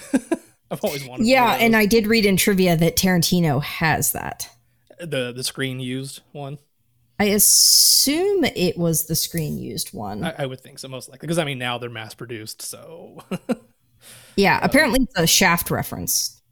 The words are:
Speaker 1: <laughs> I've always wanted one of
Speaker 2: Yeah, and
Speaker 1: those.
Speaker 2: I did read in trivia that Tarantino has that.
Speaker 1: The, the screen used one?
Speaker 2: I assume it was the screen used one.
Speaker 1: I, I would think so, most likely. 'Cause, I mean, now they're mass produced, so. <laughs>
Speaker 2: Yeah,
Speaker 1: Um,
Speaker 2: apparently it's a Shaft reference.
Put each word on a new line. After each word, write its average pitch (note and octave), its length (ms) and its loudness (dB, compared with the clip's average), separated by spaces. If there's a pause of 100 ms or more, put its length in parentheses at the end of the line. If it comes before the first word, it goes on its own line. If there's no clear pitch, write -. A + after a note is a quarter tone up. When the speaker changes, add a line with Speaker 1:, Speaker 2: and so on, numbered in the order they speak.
Speaker 1:
<laughs> - 680 -4
I've E3+ 120 -6
always D3 200 -4
wanted B2+ 60 -14
one B2+ 120 -8
of A3 60 2
Speaker 2:
Yeah, B3 320 4
and A3+ 140 4
Speaker 1:
those. A3 80 4
Speaker 2:
I G#3 60 4
did A3 200 4
read A3+ 200 4
in F#3+ 100 4
trivia F#3 400 4
that E3+ 180 2
Tarantino F3 680 2
has - 480 0
that. - 360 -10 (520)
Speaker 1:
The, C3+ 340 -6
the B2+ 100 -8
screen C3 360 -6
used C3 420 -8 (120)
one? C#3+ 260 -12 (600)
Speaker 2:
I G3+ 60 2
assume D4+ 1200 4
it - 320 0
was E3 300 0
the D#3+ 80 -4
screen D3+ 420 -4
used B2+ 360 -8
one. F#3+ 300 -8
Speaker 1:
I, E3 160 -6
I C#3+ 60 -4
would C3 140 -10
think C#3+ 180 -20
so, C#3 100 -14
most C3 220 -14
likely. C#3+ 180 -14
'Cause, E3 120 -2
I D#3 60 -2
mean, C#3 120 -6
now B2 220 -4
they're A#2+ 100 -8
mass A2+ 240 -12
produced, A2+ 480 -12
so. D#3+ 580 -16 (120)
<laughs> - 0 - (1040)
Speaker 2:
Yeah, F#3 220 4
Speaker 1:
Um, - 120 0
Speaker 2:
apparently C4+ 320 4
it's - 180 -2
a E3+ 60 4
Shaft E3+ 460 2
reference. - 680 -4 (100)